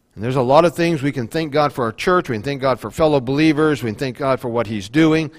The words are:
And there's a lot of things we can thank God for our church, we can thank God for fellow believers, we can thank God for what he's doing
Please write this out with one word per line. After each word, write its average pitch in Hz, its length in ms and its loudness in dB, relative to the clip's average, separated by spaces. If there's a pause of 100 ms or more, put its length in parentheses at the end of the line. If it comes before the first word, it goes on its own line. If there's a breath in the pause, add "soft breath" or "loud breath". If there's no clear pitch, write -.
(140)
And 92 80 -14
there's 127 140 -4
a 135 60 2
lot 139 220 6
of 170 100 2
things 170 280 -2
we 139 100 -2
can 123 140 -6
thank 160 260 -6
God 147 200 0
for 131 120 -4
our 113 80 -2
church, - 360 0
we 123 60 -4
can 104 80 -6
thank 139 180 -6
God 131 180 0
for 107 120 -10
fellow 156 300 2
believers, 147 640 2
we 117 80 -4
can 101 80 -6
thank 131 200 -6
God 135 220 0
for 127 80 -6
what 117 180 -2
he's 104 220 -8
doing 156 500 2